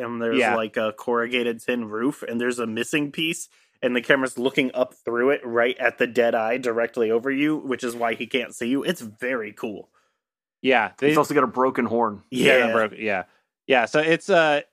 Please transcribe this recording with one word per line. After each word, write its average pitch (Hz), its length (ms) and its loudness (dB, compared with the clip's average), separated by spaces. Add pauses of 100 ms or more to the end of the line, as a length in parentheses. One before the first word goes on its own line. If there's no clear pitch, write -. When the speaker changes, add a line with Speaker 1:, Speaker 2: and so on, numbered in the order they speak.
Speaker 1:
and 117 220 -6
there's 117 160 0
Speaker 2:
Yeah. 113 160 2
Speaker 1:
like, 110 220 -2
a 110 200 0
corrugated 120 640 -2
tin 120 280 -2
roof, 113 340 -4
and 117 180 -6
there's 123 200 -2
a 113 80 -4
missing 139 420 -4
piece, 165 380 -6 (340)
and 123 140 0
the 123 40 2
camera's 131 380 2
looking 131 360 0
up 127 200 -2
through 120 360 0
it - 140 0
right 120 340 0
at 120 200 0
the 123 80 4
dead 117 300 2
eye 113 200 0
directly 117 540 -2
over 117 220 0
you, 147 240 0
which 127 260 -6
is 120 140 -6
why 117 180 -2
he 113 140 -8
can't 120 260 -4
see 117 140 -6
you. 131 160 0
It's 175 160 -2
very 113 520 -8
cool. - 380 -10 (720)
Speaker 2:
Yeah, 120 360 2
they 135 100 2
Speaker 3:
He's 156 100 4
also 147 160 0
got 143 80 4
a 127 60 2
broken 127 380 0
horn. 110 440 -2
Speaker 2:
Yeah, 131 380 4
Speaker 1:
Yeah. 113 40 0
Speaker 2:
broke, 110 240 2
yeah. 101 280 -2 (420)
Yeah, 127 200 4
so 151 120 0
it's 160 320 2
a, 156 320 4 (100)